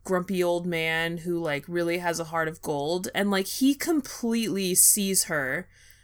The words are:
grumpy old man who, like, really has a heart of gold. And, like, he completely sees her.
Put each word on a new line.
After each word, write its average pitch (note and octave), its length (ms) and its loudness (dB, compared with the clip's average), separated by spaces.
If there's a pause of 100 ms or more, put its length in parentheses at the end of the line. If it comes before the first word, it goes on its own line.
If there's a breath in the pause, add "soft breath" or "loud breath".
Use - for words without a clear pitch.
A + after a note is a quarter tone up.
grumpy F3+ 380 0
old F3 240 2
man E3 520 0
who, E3+ 200 -2
like, D3 300 -2
really E3+ 300 0
has E3+ 220 -2
a E3 40 -4
heart D#3+ 240 -2
of D#3+ 140 -10
gold. E3 520 -2
And, G3+ 160 2
like, G3 160 2
he C#4 280 2
completely A3+ 1000 0
sees G3 500 4
her. D3 440 -2 (360 soft breath)